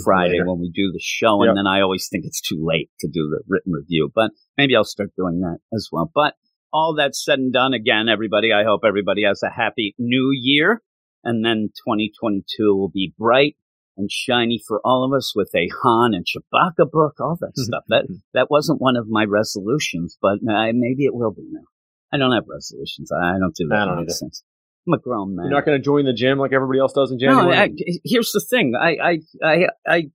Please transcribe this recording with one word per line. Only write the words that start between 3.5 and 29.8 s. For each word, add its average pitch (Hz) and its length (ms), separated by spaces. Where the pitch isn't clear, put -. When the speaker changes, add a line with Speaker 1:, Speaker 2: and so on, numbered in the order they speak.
Speaker 1:
review, 76 420
but 110 180
maybe 139 180
I'll 107 80
start - 320
doing 90 240
that 85 200
as 104 160
well. 82 240
But 147 200
all 160 220
that 143 200
said 147 220
and 131 160
done, 131 180
again, 110 340
everybody, 107 460
I 104 120
hope 104 200
everybody 98 400
has 98 180
a 95 60
happy 107 500
new 127 320
year. 143 520
And 113 180
then 110 280
twenty 107 340
twenty-two 104 560
will 95 140
be 92 280
bright 123 380
and 98 140
shiny 117 560
for 107 180
all 127 200
of 135 120
us - 180
with 98 200
a 87 160
Han 117 320
and 87 120
Chewbacca 165 640
book, 151 300
all 151 200
that - 120
Speaker 2:
<laughs> - 40
Speaker 1:
stuff. 104 320
That, 117 180
that 127 160
wasn't 147 300
one 127 160
of 113 120
my 110 160
resolutions, 104 960
but 101 180
I, 110 240
maybe 123 320
it 127 100
will 117 180
be - 180
now. - 120
I 147 60
don't 131 140
have 107 160
resolutions. 71 640
I, 87 240
I - 20
don't 92 160
do 82 140
that 87 60
Speaker 2:
I 104 120
don't 90 120
either. 82 100
Speaker 1:
nonsense. - 340
I'm 175 80
a - 40
grown 98 380
man. 87 100
Speaker 2:
You're 139 80
not 143 100
gonna 147 140
join 143 260
the 131 80
gym 131 260
like 135 140
everybody 131 280
else 135 120
does 135 200
in 123 80
Speaker 1:
No, 190 160
Speaker 2:
January? 175 200
Speaker 1:
I, 202 140
here's 233 280
the 208 80
thing. 175 340
I, 160 260
I, 165 180
I, 160 240